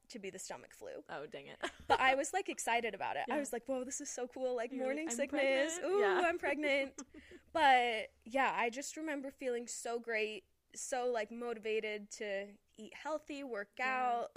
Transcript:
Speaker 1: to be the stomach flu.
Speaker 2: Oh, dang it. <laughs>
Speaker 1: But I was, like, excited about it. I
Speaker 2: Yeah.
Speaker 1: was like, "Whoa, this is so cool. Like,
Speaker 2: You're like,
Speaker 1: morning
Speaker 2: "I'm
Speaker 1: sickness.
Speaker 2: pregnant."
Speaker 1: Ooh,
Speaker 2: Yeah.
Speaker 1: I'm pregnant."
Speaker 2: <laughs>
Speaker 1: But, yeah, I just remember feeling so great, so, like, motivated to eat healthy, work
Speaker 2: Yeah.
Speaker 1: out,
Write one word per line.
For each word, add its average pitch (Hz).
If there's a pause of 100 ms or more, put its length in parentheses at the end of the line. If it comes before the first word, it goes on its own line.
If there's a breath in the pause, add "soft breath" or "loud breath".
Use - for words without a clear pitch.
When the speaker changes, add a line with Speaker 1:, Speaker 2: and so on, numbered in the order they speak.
Speaker 1:
to 240
be 190
the 185
stomach 151
flu. 101 (200)
Speaker 2:
Oh, 151
dang 143
it. -
<laughs> -
Speaker 1:
But -
I 262
was, 277
like, 381
excited 233
about 120
it. 143
I 254
Speaker 2:
Yeah. 302
Speaker 1:
was 285
like, 233
"Whoa, 254
this 277
is 277
so 254
cool. 254
Like, 240
Speaker 2:
You're 262
like, 254
Speaker 1:
morning 269
Speaker 2:
"I'm 233
Speaker 1:
sickness. 277
Speaker 2:
pregnant." -
Speaker 1:
Ooh, 370
Speaker 2:
Yeah. 392
Speaker 1:
I'm 339
pregnant." 285
Speaker 2:
<laughs> 277 (500 loud breath)
Speaker 1:
But, 247 (140)
yeah, 233
I 214
just 262
remember 294
feeling 240
so 233
great, 214 (320)
so, 247
like, 220
motivated 220
to 202 (300)
eat 220
healthy, 302
work 208 (100)
Speaker 2:
Yeah. 254 (400)
Speaker 1:
out, -